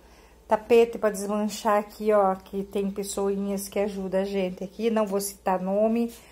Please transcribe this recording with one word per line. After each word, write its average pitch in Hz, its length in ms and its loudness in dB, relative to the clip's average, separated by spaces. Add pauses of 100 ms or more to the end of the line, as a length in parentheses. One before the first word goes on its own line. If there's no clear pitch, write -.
(480)
tapete 233 500 4
pra 214 120 2
desmanchar 208 680 0
aqui, 214 340 -2
ó, 196 220 4
que 196 280 -8
tem 196 260 -4
pessoinhas 196 800 -4
que - 120 -6
ajudam 190 420 -2
a - 20 0
gente 196 400 -4
aqui, 214 260 -2
não 214 160 2
vou 196 140 -2
citar 190 400 -2
nome 220 540 0 (180)